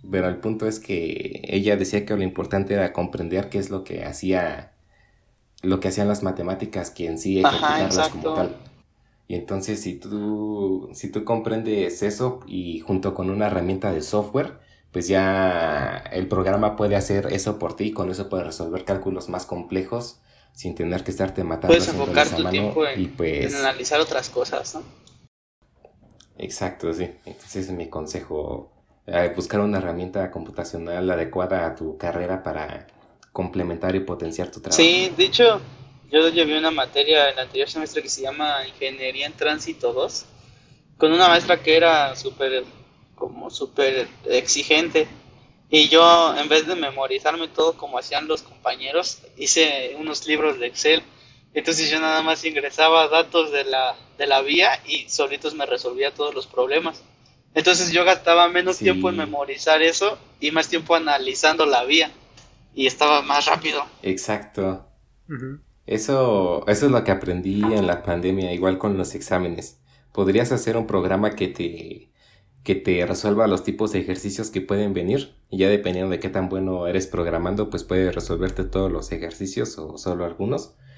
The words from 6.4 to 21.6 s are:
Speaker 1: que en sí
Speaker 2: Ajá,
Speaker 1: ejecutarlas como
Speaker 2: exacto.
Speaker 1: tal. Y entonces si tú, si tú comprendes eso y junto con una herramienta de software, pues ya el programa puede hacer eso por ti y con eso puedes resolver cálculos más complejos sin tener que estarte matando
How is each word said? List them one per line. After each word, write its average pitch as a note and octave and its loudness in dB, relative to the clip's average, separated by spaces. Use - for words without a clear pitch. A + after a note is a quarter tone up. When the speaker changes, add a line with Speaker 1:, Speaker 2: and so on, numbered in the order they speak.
Speaker 1:
que E2+ -8
en E2 -6
sí F#2+ 0
Speaker 2:
Ajá, D#3 2
Speaker 1:
ejecutarlas D#3 0
como D3 -6
Speaker 2:
exacto. - -
Speaker 1:
tal. E3 -4
Y F#2 -6
entonces G2+ -6
si F2 -8
tú, G#2 -4
si - -12
tú G#2+ -4
comprendes A2 -2
eso - -2
y F2 -8
junto F#2+ -2
con F#2 -4
una G#2 0
herramienta F#2+ -2
de D#2 -4
software, - -2
pues F2 -4
ya F2+ 0
el F#2 -4
programa G2+ 2
puede G#2 2
hacer G2 0
eso G#2 -2
por E2+ -4
ti G#2 -4
y G#2+ -2
con F#2 -4
eso F#2+ -8
puedes F2+ -4
resolver E2 -8
cálculos F#2 -4
más F2+ -6
complejos F#2 -6
sin - -10
tener F2 -4
que F#2 -4
estarte F#2 -4
matando E2 4